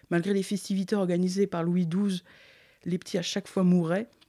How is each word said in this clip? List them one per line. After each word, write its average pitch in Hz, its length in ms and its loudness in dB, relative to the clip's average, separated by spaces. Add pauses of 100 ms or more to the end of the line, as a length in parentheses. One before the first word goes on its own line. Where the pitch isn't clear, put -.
(100)
Malgré 170 240 2
les 196 80 2
festivités 196 520 -2
organisées 185 520 2
par 175 160 -4
Louis 175 240 2
douze, 185 360 -2 (640)
les 175 140 -4
petits - 180 -8
à 170 60 0
chaque - 260 -6
fois 190 160 0
mouraient. 180 440 2 (200)